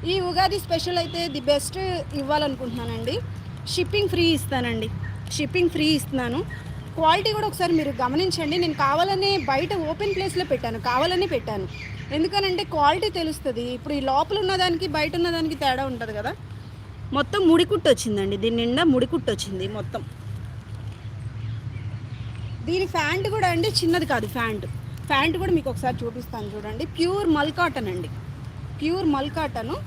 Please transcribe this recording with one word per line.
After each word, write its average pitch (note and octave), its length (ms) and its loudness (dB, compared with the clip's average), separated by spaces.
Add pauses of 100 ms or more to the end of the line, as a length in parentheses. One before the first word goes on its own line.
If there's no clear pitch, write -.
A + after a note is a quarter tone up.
(120)
ఈ F#4+ 40 2 (120)
ఉగాది F#4 380 2
స్పెషల్ F4 380 0
అయితే E4+ 180 -4 (140)
ది C#4 140 -4
బెస్ట్ C#4+ 300 2 (420)
ఇవ్వాలనుకుంటున్నానండి. B3 920 -2 (580)
షిప్పింగ్ G4 400 2
ఫ్రీ E4+ 120 4 (120)
ఇస్తానండి, A#3 520 -2 (480)
షిప్పింగ్ E4+ 380 2
ఫ్రీ D4+ 120 4 (100)
ఇస్తున్నాను. B3+ 420 -2 (560)
క్వాలిటీ F4 400 4
కూడా G#4+ 120 2
ఒకసారి F4 300 0
మీరు C#4+ 120 0 (120)
గమనించండి. D#4+ 600 0
నేను D#4+ 220 0
కావాలనే F#4 460 4 (180)
బయట C#4+ 240 2 (180)
ఓపెన్ G4+ 260 0
ప్లేస్లో F#4 360 0
పెట్టాను, A3+ 340 -2
కావాలనే E4+ 460 2
పెట్టాను. G#3+ 340 -2 (500)
ఎందుకనంటే F#4 460 2 (120)
క్వాలిటీ D#4+ 340 4 (100)
తెలుస్తుంది. D4 460 -2 (120)
ఇప్పుడు D4 200 -4
ఈ C#4 40 0 (100)
లోపల D#4+ 320 2
ఉన్నదానికి F#4 440 2 (100)
బయట D4+ 240 2
ఉన్నదానికి E4 420 2
తేడా C4 280 2
ఉంటుంది A3+ 280 -6
కదా. A3+ 140 -4 (840)
మొత్తం C#4+ 240 2 (100)
ముడికుట్టు E4+ 420 6
వచ్చిందండి, G3+ 520 2
దీని A#3 180 2
నిండా B3 200 2 (100)
ముడికుట్టు B3+ 420 2
వచ్చింది F#3+ 320 -4 (100)
మొత్తం. F3+ 260 -6 (2750)
దీని F#4 180 2 (100)
ప్యాంట్ E4+ 380 2
కూడా G4+ 200 4
అండి E4+ 140 2 (120)
చిన్నది E4+ 340 2
కాదు, A3 120 0 (120)
ప్యాంట్, A3+ 280 -2 (440)
ప్యాంట్ D4+ 320 4
కూడా F#4+ 160 2
మీకు C#4 160 -2
ఒకసారి B3 300 0
చూపిస్తాను A#3 500 -6
చూడండి. G#3+ 320 -6 (100)
ప్యూర్ F#4 400 2
మల్ D4 240 2
కాటన్ C#4+ 340 0
అండి, - 160 -4 (680)
ప్యూర్ F4+ 340 0
మల్ C#4 240 0
కాటన్. B3 380 -4 (100)